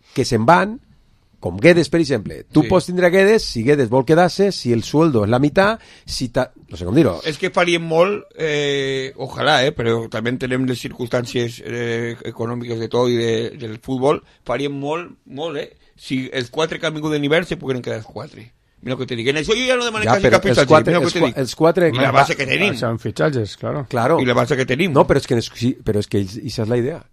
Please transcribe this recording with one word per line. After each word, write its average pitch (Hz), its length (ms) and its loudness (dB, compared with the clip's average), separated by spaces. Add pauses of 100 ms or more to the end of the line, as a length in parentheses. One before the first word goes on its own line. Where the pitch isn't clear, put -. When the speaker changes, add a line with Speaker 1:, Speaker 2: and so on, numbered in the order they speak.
(140)
Speaker 1:
que 127 120 0
se'n 113 200 0
van, 185 340 0 (600)
com 90 180 -8
Guedes, 165 320 4
per 170 120 0
exemple. 107 500 -4
Tu 151 120 6
Speaker 2:
Sí. 113 40 -6
Speaker 1:
pots 180 200 2
tindre 180 200 -2
a - 20 -10
Guedes, 196 340 4
si 113 200 -4
Guedes 135 260 4
vol 131 160 2
quedar-se, 180 460 2
si 120 220 -2
el 113 100 0
sueldo 143 400 2
és 101 60 0
la 123 100 2
meitat, 196 400 2 (260)
si - 240 -8
ta-, 127 220 -2 (160)
no - 80 -18
sé 87 80 -12
com 90 100 -2
dir-ho. 123 300 4
Speaker 2:
És 156 140 -4
que 185 120 -4
faríem 175 320 0
molt, 170 440 0 (120)
eh, 139 800 -4
ojalà, 127 500 0
eh, 147 80 0
però 117 360 -2
també 113 220 -4
entenem 127 340 -2
les 123 180 -4
circumstàncies, 120 840 -4
eh, 117 600 -6
econòmiques 120 540 -8
de 113 100 -6
tot 123 200 2
i 120 60 2
de, 117 420 0
del 113 220 -12
futbol, 131 420 0 (220)
faríem 139 340 -4
molt, 151 340 -6 (140)
molt, 147 320 -8
eh, - 200 -12 (180)
si 131 380 -6
els 123 160 -6
quatre 160 300 -4
que 165 80 -2
han 156 60 -4
vingut 151 200 -4
en 147 100 -2
hivern 160 220 2
se 165 100 -6
pogueren 135 260 -6
quedar 113 180 -6
els 107 80 -16
quatre. 113 440 -16 (300)
Mira 127 140 -6
el - 40 -6
que 127 60 -6
te 123 100 -6
dic. 113 120 -4
En 139 100 2
això 156 180 0
jo 254 120 -2
ja 254 80 2
no 247 100 -2
demanem 214 220 -4
Speaker 1:
Ja, 226 80 4
Speaker 2:
quasi 196 120 2
Speaker 1:
però - 40 6
Speaker 2:
cap 185 140 6
Speaker 1:
els 202 120 4
Speaker 2:
fitxatge, 143 100 4
Speaker 1:
quatre, 151 240 6
Speaker 2:
mira 175 80 4
el 139 40 2
Speaker 1:
els 170 100 0
Speaker 2:
que 175 60 -2
te 160 40 2
Speaker 1:
qua-, 139 60 4
Speaker 2:
dic. 110 80 -8
Speaker 1:
els 131 180 -4
quatre 170 340 4
Speaker 2:
I - 100 0
la 131 120 2
base 139 240 4
que 135 120 -4
tenim. 151 280 0
Speaker 3:
Són 117 240 -4
fitxatges, 123 580 -2
claro. 135 320 -6
Speaker 1:
Claro. 131 320 2
Speaker 2:
I 127 40 0
la 123 80 4
base 123 220 2
que 127 100 0
tenim. 151 280 0
Speaker 1:
No, 180 140 6
però 143 100 4
és - 100 -4
que, 117 140 2
sí, - 420 -2
però 104 160 0
és - 80 -4
que 107 100 -2
ells, 98 200 -4
això 113 260 -6
és 104 60 -2
la 120 80 0
idea. 139 240 -4 (120)